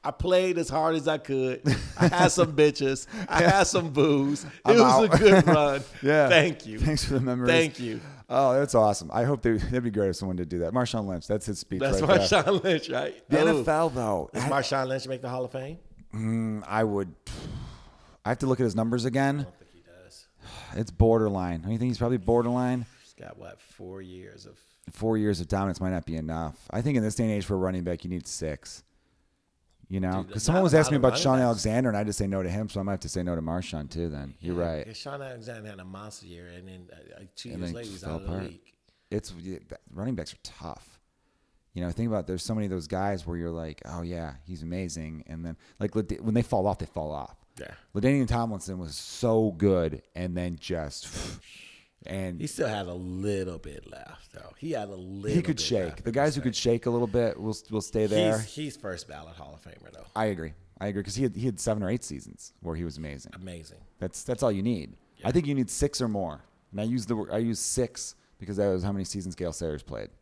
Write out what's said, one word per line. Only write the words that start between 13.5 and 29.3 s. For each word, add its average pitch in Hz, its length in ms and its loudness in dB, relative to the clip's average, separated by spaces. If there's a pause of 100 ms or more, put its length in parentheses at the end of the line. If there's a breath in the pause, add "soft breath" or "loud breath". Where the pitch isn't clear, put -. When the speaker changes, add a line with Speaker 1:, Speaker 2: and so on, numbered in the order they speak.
Speaker 2:
F 113 60 0
L, 160 220 2
though. 107 440 -2
Speaker 1:
Does 123 100 -2
Speaker 2:
I 139 60 0
Speaker 1:
Marshawn 135 380 0
Lynch 131 200 -4
make 131 140 -6
the 127 80 -8
Hall 127 160 -4
of 120 60 -10
Fame? 139 260 -10 (380)
Speaker 2:
Mm, 110 520 -2
I 107 160 2
would. 101 300 0 (1120 loud breath)
I 107 40 0
have 123 100 0
to 135 80 0
look 127 120 2
at 131 40 4
his 104 120 2
numbers 117 300 0
again. 139 360 0
Speaker 1:
I - 20 -4
don't 117 160 -12
think - 120 -20
he 87 100 -20
does. 90 460 -20 (460 loud breath)
Speaker 2:
It's 104 180 -2
borderline. 98 680 4
Don't 98 120 -4
you 117 40 -2
think 123 120 0
he's 113 100 -2
probably 123 180 2
borderline? 120 680 2 (160)
Speaker 1:
He's - 100 -20
got, - 240 -18
what, - 240 -18
four 95 400 -16
years 90 460 -18
of 69 100 -20 (340)
Speaker 2:
Four 110 280 0
years 104 220 2
of 82 60 -6
dominance 98 320 0
might 92 120 -2
not 87 160 -4
be 82 80 -6
enough. 80 400 -6 (160)
I 117 100 -2
think 135 160 2
in 110 60 2
this 107 100 0
day 120 120 0
and 110 80 0
age 101 120 -2
for 104 80 -2
a 95 40 0
running 92 260 0
back, 87 200 -4
you 87 60 -8
need 90 160 -6
six. - 580 -8 (1080)